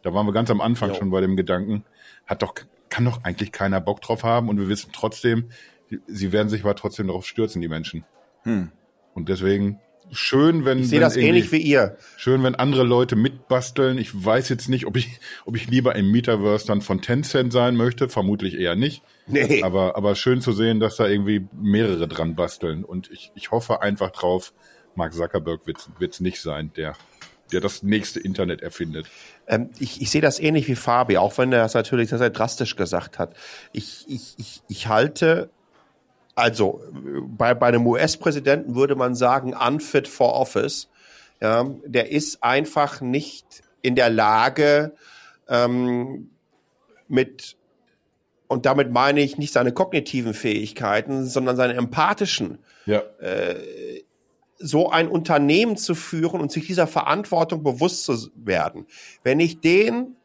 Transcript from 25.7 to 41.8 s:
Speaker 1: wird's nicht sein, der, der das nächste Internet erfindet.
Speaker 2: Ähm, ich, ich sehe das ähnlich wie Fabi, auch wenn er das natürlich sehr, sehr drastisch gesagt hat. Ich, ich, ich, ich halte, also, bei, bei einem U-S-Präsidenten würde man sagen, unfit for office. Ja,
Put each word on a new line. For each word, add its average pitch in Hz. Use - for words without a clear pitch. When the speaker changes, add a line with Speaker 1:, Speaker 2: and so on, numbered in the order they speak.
Speaker 1:
wird's -
nicht 90
sein, 78
der, 78
der 90
das 95
nächste 101
Internet 92
erfindet. 80
Speaker 2:
Ähm, 117
ich, -
ich 113
sehe 151
das 156
ähnlich 156
wie 131
Fabi, 120
auch 92
wenn 127
er 120
das 110
natürlich 117
sehr, 117
sehr 120
drastisch -
gesagt 87
hat. 85
Ich, -
ich, -
ich, -
ich 110
halte, 151
also, 117
bei, 120
bei 120
einem 120
U-S-Präsidenten 139
würde 139
man 127
sagen, 127
unfit 139
for 120
office. 131
Ja, 117